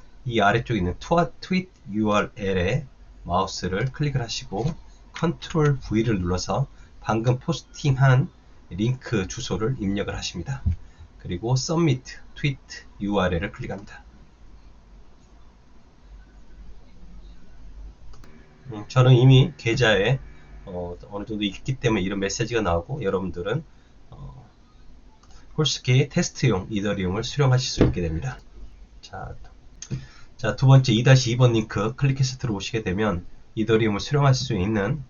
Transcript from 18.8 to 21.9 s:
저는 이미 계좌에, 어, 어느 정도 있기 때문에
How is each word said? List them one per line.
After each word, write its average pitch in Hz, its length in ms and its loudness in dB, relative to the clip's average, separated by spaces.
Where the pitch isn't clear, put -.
저는 127 280 6
이미 131 420 8
계좌에, 113 640 2
어, 90 320 -10
어느 101 140 -8
정도 107 200 -6
있기 104 320 -4
때문에 107 260 0